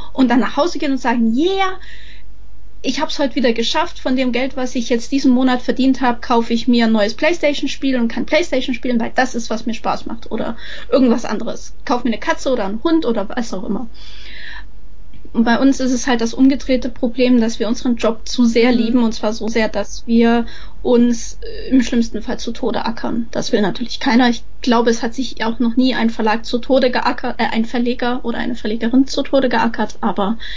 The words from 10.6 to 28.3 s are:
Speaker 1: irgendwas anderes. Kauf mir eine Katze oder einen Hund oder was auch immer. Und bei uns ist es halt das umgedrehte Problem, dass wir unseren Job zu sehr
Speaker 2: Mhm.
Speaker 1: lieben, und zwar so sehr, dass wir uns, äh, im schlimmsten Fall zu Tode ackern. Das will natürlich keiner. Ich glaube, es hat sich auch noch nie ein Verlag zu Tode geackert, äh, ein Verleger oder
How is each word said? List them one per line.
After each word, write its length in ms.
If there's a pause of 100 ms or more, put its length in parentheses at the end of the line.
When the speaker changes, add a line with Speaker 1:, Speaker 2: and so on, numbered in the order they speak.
Speaker 1:
irgendwas 340
anderes. 500 (100)
Kauf 200
mir 60
eine 100
Katze 300
oder 160
einen 180
Hund 200
oder 240
was 240
auch 120
immer. 240 (1400)
Und 100
bei 160
uns 220
ist 100
es 160
halt 140
das 120
umgedrehte 560
Problem, 520
dass 180
wir 80
unseren 300
Job 320
zu 160
sehr 260
Speaker 2:
Mhm. 80
Speaker 1:
lieben, 240
und 100
zwar 200
so 160
sehr, 200
dass 380
wir 400 (360)
uns, 600
äh, 280
im 120
schlimmsten 400
Fall 160
zu 140
Tode 320
ackern. 480
Das 180
will 100
natürlich 380
keiner. 300
Ich 160 (160)
glaube, 300
es 120
hat 100
sich 320
auch 140
noch 180
nie 200
ein 140
Verlag 360
zu 120
Tode 340
geackert, 480
äh, 100
ein 140
Verleger 600
oder 140